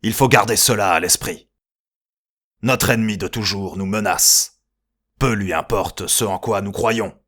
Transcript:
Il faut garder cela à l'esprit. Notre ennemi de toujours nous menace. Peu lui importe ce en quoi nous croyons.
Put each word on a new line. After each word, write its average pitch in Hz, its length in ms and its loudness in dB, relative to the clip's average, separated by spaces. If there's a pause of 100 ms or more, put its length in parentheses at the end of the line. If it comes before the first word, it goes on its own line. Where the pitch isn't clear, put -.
Il 110 120 -4
faut - 140 2
garder 113 280 4
cela 101 360 2
à 82 80 4
l'esprit. - 500 -4 (1120)
Notre 123 260 2
ennemi 110 300 0
de 95 100 -6
toujours 101 480 -6
nous 98 80 -6
menace. 98 800 0 (560)
Peu 131 160 2
lui 101 180 -4
importe 90 540 -4
ce - 180 2
en 95 140 -2
quoi 104 240 -2
nous 101 100 -6
croyons. 113 420 -2 (140)